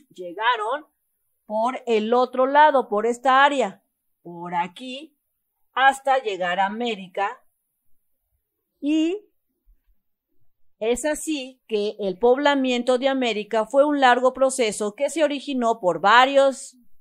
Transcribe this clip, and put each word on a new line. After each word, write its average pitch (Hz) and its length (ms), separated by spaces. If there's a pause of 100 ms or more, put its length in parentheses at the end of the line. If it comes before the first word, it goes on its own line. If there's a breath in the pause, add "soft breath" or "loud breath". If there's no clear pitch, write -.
llegaron 226 760 (640)
por 226 400
el 220 260
otro 247 320
lado, 277 440
por 208 180
esta 262 360
área, 262 400 (380)
por 175 340
aquí, 254 640 (560)
hasta 269 480
llegar 180 380
a 196 60
América. 208 760 (1400)
Y 320 480 (1500)
es 240 260
así 294 640
que 208 320
el 190 200
poblamiento 254 760
de 254 100
América 226 580
fue 277 200
un 294 160
largo 254 320
proceso 254 600
que 285 140
se 320 140
originó 254 560
por 165 220
varios 262 760 (240)